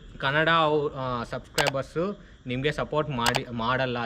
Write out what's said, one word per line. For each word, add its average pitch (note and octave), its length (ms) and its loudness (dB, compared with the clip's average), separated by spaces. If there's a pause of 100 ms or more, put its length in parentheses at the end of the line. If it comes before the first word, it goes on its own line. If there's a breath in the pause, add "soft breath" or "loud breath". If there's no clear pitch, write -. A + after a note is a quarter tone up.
(180)
ಕನ್ನಡ D3+ 320 2
ಅವ್-, D3+ 460 4
ಆ, B2+ 280 -4
ಸಬ್ಸ್ಕ್ರೈಬರ್ಸು C#3+ 960 -2 (260 loud breath)
ನಿಮ್ಗೆ C3 260 -2
ಸಪೋರ್ಟ್ D3 380 -2
ಮಾಡಿ, A#2+ 420 0
ಮಾಡಲ್ಲ, B2 540 0